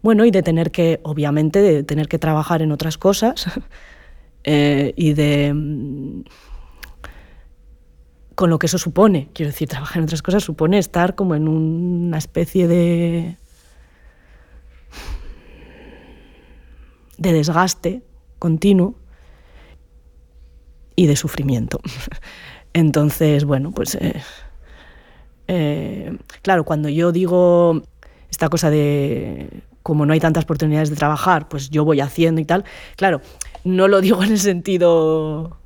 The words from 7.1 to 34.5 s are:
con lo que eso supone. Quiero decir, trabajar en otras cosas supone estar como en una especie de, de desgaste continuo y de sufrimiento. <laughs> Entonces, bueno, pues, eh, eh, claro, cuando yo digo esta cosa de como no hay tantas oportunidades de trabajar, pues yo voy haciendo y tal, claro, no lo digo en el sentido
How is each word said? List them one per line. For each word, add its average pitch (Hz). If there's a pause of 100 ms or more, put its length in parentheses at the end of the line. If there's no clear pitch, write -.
con 175
lo 165
que -
eso 170
supone. 175
Quiero 147
decir, 151
trabajar 143
en 160
otras 151
cosas 196
supone 170
estar 180
como 175
en 156
una 165
especie 170
de, 170 (3750)
de 175
desgaste 170 (380)
continuo 180 (2000)
y 175
de 143
sufrimiento. 135 (460)
<laughs> -
Entonces, 151
bueno, 143
pues, -
eh, 165 (1300)
eh, 156 (240)
claro, 180
cuando 151
yo 165
digo 175 (460)
esta -
cosa 160
de 143 (200)
como 151
no 151
hay 160
tantas 160
oportunidades 151
de 151
trabajar, 151
pues 135
yo 151
voy 151
haciendo 160
y 156
tal, 175 (320)
claro, 175 (440)
no 185
lo 196
digo 190
en 208
el 208
sentido 170